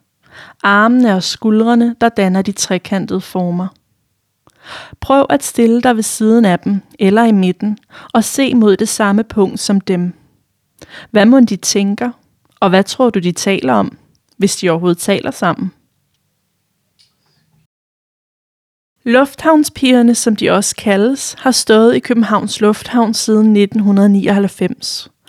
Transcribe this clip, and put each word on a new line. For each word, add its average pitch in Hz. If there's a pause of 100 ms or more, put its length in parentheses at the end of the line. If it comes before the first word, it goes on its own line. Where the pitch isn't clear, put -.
(640)
Armene 220
og 185
skuldrene, 233
der 233
danner 190
de 196
trekantede 185
former. 180 (1300)
Prøv 269
at 277
stille 233
dig 247
ved 220
siden 220
af 180
dem, 196 (180)
eller 208
i 226
midten, 196 (340)
og 220
se 269
mod 208
det 214
samme 208
punkt -
som 196
dem. 175 (960)
Hvad 208
mon 254
de 208
tænker? 202 (500)
Og 233
hvad 190
tror 247
du, 214
de 175
taler 175
om, 101 (380)
hvis 190
de 180
overhovedet 170
taler -
sammen? 180 (3250)
Lufthavnspigerne, 254
som 220
de -
også 196
kaldes, 214
har 262
stået 226
i -
Københavns 214
Lufthavn 220
siden 214
nitten 202
hundrede 202
nioghalvfems. 196 (200)